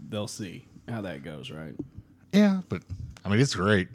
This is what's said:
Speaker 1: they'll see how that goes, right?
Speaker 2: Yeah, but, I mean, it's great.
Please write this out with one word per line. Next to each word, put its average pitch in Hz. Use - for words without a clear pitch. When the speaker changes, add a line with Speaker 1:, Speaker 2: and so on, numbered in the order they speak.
Speaker 1:
they'll 104
see -
how 117
that 82
goes, 69
right? 76
Speaker 2:
Yeah, 196
but, 90
I 95
mean, 104
it's 139
great. 95